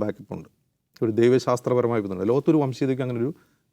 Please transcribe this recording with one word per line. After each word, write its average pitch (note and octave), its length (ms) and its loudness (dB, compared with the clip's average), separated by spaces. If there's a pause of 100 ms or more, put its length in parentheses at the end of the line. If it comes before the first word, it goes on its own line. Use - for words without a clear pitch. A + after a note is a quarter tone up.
ബാക്കപ്പ് G2+ 340 -6
ഉണ്ട്, E2 140 -14 (540)
ഒരു A2+ 80 0 (100)
ദൈവശാസ്ത്രപരമായ B2 840 2
ഇതുണ്ട്. F#2+ 280 -6
ലോകത്തൊരു D3 320 2
വംശീയതയ്ക്ക് C3 420 -2
അങ്ങനെ B2 180 -4
ഒരു C3+ 60 -2 (440)